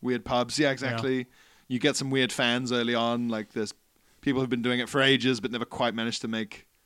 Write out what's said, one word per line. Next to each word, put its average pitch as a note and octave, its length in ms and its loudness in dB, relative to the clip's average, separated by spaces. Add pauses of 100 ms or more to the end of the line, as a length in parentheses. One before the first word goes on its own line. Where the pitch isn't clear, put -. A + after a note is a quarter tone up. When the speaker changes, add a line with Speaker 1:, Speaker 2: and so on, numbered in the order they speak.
Speaker 1:
Weird B2 240 -2
pubs. B2 340 0
Yeah, D3 80 4
Speaker 2:
Yeah. C3+ 40 2
Speaker 1:
exactly. B2+ 560 -2 (400)
You B2+ 120 0
get C#3 160 2
some C3+ 140 -4
weird C3 240 2
fans B2 400 0
early A#2+ 220 2
on. A#2 340 0
Like, A2 240 -6
there's A2 200 -4 (480)
people C3+ 200 0
who've B2+ 80 -2
been A#2+ 140 0
doing B2 160 0
it A#2 100 -4
for C#3 120 2
ages C3 380 4
but A2+ 120 -4
never A#2+ 140 -4
quite A#2 280 -2
managed A2+ 300 -4
to A#2+ 40 -4
make, A2 400 -8 (180)